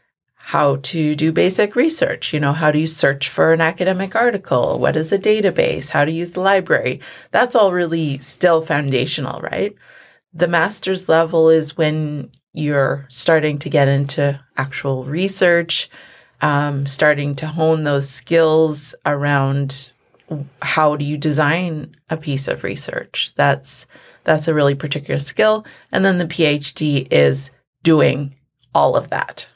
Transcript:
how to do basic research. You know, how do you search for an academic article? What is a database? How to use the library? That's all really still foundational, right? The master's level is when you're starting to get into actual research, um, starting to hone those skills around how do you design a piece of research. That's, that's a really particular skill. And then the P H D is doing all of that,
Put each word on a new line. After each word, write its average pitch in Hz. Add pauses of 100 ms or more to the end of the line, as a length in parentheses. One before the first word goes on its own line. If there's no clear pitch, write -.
(360)
how 147
to 151
do 156
basic 185
research. -
You 156
know, 143
how 156
do 151
you 160
search 139
for 160
an 165
academic 185
article? 214
What 135
is 156
a 196
database? 202
How 143
to 151
use 170
the 180
library? 151 (320)
That's 233
all 208
really 165
still 165
foundational, 139
right? 202 (600)
The 170
master's 180
level 160
is 160
when 151 (240)
you're 139
starting 151
to 143
get 139
into 139 (180)
actual 135
research, 170 (520)
um, 143
starting 143
to 156
hone 160
those 139
skills 160 (100)
around 139 (680)
how 151
do 147
you 147
design 151 (160)
a 160
piece 143
of -
research. -
That's, - (360)
that's 156
a 160
really 143
particular 139
skill. 214 (260)
And 190
then 185
the 175
P 170
H 147
D 143
is 139 (320)
doing 143 (400)
all 143
of -
that, -